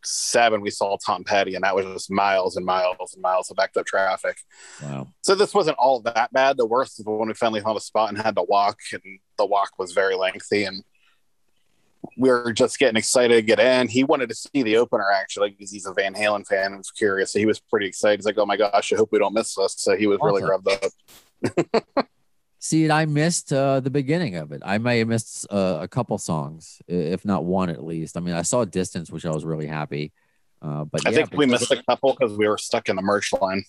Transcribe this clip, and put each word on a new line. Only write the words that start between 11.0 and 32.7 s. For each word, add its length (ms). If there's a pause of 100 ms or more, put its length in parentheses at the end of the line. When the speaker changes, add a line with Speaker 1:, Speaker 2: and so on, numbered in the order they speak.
Speaker 1:
we 120
were 240
just 260
getting 160
excited 400
to 60
get 180
in. 300
He 160
wanted 240
to 60
see 280
the 140
opener, 340
actually, 400
'cause 180
he's 160
a 80
Van 200
Halen 340
fan 200
and 100
was 140
curious. 420
So 60
he 60
was 140
pretty 280
excited. 320
He's 60
like, 120
"Oh 80
my 100
gosh, 380
I 20
hope 160
we 80
don't 140
miss 220
this." 220
So 200
he 100
was 140
really 220
Speaker 2:
Awesome. 200
Speaker 1:
revved 220
up. 1300
<laughs> 500
Speaker 2:
See, 300
I 140
missed, 480
uh, 260
the 100
beginning 460
of 160
it. 140
I 140
may 200
have 80
missed, 420
uh, 320
a 60
couple 300
songs, 720
i-, 40
if 300
not 220
one 240
at 160
least. 320
I 20
mean, 160
I 60
saw 240
Distance, 440
which 160
I 60
was 140
really 220
happy. 440 (500)
Uh, 220
but 240
Speaker 1:
I 40
Speaker 2:
yeah, 60
Speaker 1:
think 140
Speaker 2:
but 80
Speaker 1:
we 60
missed 260
a 120
couple 320
'cause 220
we 120
were 80
stuck 320